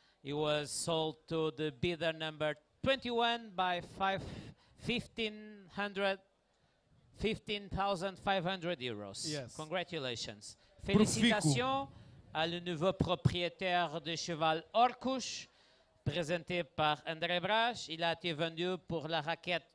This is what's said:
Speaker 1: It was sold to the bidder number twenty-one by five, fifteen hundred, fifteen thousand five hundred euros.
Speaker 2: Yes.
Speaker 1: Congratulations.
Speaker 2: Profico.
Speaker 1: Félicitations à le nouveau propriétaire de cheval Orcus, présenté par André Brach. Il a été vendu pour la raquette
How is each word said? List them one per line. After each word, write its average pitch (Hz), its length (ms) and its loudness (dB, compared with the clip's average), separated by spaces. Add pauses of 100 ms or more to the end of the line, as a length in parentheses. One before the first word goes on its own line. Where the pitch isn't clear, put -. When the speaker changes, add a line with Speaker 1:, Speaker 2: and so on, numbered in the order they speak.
(240)
Speaker 1:
It 139 100 -6
was 151 380 0
sold 160 460 0 (100)
to 160 240 0
the 156 200 -2
bidder 160 420 0
number 156 420 -2 (260)
twenty-one 233 760 2
by 180 260 2 (160)
five, 190 240 2 (580)
fifteen 214 960 -4
hundred, 196 440 0 (1000)
fifteen 208 520 -2
thousand 190 500 -2
five 196 240 2
hundred 175 380 -2
euros. 104 440 -6
Speaker 2:
Yes. 147 300 -6
Speaker 1:
Congratulations. 151 1040 -6 (260)
Speaker 2:
Profico. 208 220 6
Speaker 1:
Félicitations 233 840 4 (460)
à 160 120 2
le 170 140 -2
nouveau 175 340 2
propriétaire 175 1080 0
de 160 140 -4
cheval 160 580 0
Orcus, 240 760 0 (560)
présenté 170 600 -2
par 151 420 2
André 170 340 -2
Brach. 220 500 0
Il 160 140 -4
a 170 100 2
été 165 200 -2
vendu 165 440 -2 (100)
pour 156 200 -4
la 160 140 0
raquette 165 540 -2